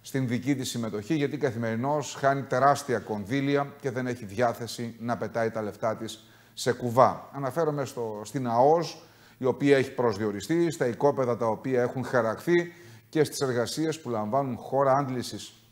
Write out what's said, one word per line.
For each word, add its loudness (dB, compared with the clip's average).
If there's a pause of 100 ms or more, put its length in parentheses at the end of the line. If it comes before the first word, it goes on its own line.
στην -2
δική 0
της -6
συμμετοχή, -4
γιατί 0
καθημερινώς -2
χάνει 2
τεράστια 2
κονδύλια -2
και -4
δεν -4
έχει -6
διάθεση -2
να -4
πετάει -2
τα -6
λεφτά -4
της -10 (300)
σε -2
κουβά. 4
Αναφέρομαι -2
στο, -8
στην -6
αος, 4 (320)
η -8
οποία 6
έχει 2
προσδιοριστεί, 0
στα -2
οικόπεδα 2
τα -2
οποία 0
έχουν -2
χαραχθεί 0 (360)
και 2
στις -6
εργασίες -2
που -8
λαμβάνουν -2
χώρα 2
άντλησης -2 (200)